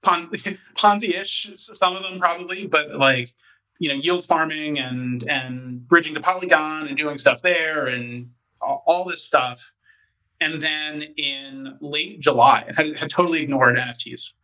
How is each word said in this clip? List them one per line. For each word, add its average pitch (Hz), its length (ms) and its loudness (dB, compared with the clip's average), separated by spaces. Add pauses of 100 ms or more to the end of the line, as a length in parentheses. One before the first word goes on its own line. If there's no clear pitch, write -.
Pon-, 170 260 0
<laughs> - 460 -10
Ponzi-ish, 202 760 0
s-, - 220 -8
some 185 220 2
of 190 60 -8
them 185 160 -10
probably, 180 480 -2
but, 151 300 0
like, 131 360 2 (460)
you 165 100 -2
know, 139 60 0
yield 175 300 0
farming 156 540 0
and, 123 500 -4
and 127 580 -6
bridging 160 280 4
to 143 60 -4
Polygon 156 680 0
and 139 100 -6
doing 147 220 -2
stuff 127 240 4
there 160 440 2
and 123 440 -6 (320)
a-, - 40 -4
all 170 380 2
this 170 180 -4
stuff. 127 500 0 (680)
And 160 200 -2
then 151 420 -4 (140)
in 139 640 -8
late 156 400 -6
July, 131 480 6
I - 40 -12 (100)
had, 151 140 -2
had 151 140 -6
totally 165 320 2
ignored 131 360 4
N 123 100 -2
F 120 100 -10
Ts. - 460 -8